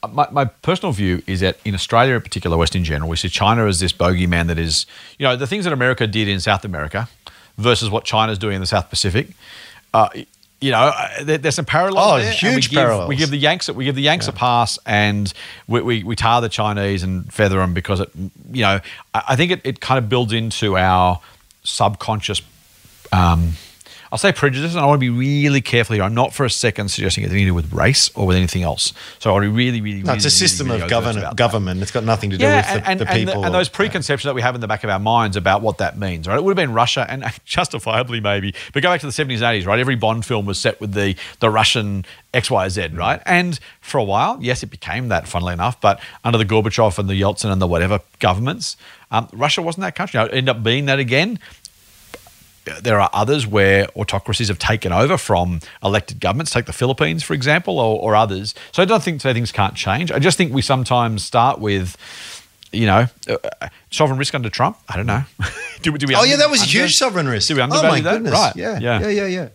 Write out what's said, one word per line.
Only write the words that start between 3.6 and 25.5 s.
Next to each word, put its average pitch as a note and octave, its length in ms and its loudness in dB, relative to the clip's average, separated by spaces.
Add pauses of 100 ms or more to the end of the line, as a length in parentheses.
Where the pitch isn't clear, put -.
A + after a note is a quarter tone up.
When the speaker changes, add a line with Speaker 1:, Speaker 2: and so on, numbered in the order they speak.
Speaker 1:
as F2+ 120 0
this F2+ 140 -2
bogeyman F2 540 2
that E2 120 -2
is, E2 260 -2 (320)
you C#3 80 -4
know, B2+ 100 2
the C3 120 -6
things G3 160 -4
that F3 100 -2
America B2+ 320 0
did G#2+ 220 -2
in G2 120 0
South G2 260 0
America F2+ 420 -6 (500)
versus A2+ 320 2
what A2 140 -2
China's A2 340 0
doing G2+ 180 -4
in F#2+ 60 -4
the F2+ 60 -4
South F#2+ 240 -2
Pacific. G2+ 380 -2 (640)
Uh, A2 160 4 (520)
you C#3 100 0
know, A2+ 60 2 (180)
uh, - 280 -6
there, D3+ 160 0
there's C#3+ 160 -2
some D3 100 -4
parallels F#3 480 2
Speaker 2:
Oh, C3+ 60 4
Speaker 1:
there, G#3 120 0
and A3 100 -2
we F#3+ 100 2
Speaker 2:
huge C4 180 0
Speaker 1:
give, D3 80 0
Speaker 2:
parallels. A2 320 2
Speaker 1:
we C#3 60 -2
give D3 160 0
the D3 60 -4
Yanks, D3+ 320 0
we B2+ 160 -6
give C3+ 100 -2
the C3+ 80 -4
Yanks D#3 240 2
Speaker 2:
Yeah. B2 60 -6
Speaker 1:
a - 20 -10
pass, A#2+ 420 2 (100)
and G#2 440 0 (360)
we, A2+ 140 2
we, A2+ 220 -2
we A2 120 -4
tar A#2 260 2
the A2+ 80 -2
Chinese G2+ 540 -2
and F#2 300 -4
feather G2 240 2
them F#2 180 2
because F#2+ 260 -2
it, - 80 -4 (420)
you B2 100 -4
know, G2 180 2 (360)
I, A2 140 -2
I C3 60 4
think F3 160 2
it, F3+ 120 -4
it C3 180 -6
kind C3+ 180 0
of A2 100 -4
builds A#2+ 240 0
into A2 440 -2
our F2+ 440 4 (420)
subconscious, G#2 800 -2 (680)
um, E2+ 420 4 (560)
I'll - 80 -6
say G3 140 2
prejudice, C#3+ 400 0
and F3 80 -4
I C#3+ 60 2
wanna D3 140 6
be B2+ 100 2
really C#3 500 2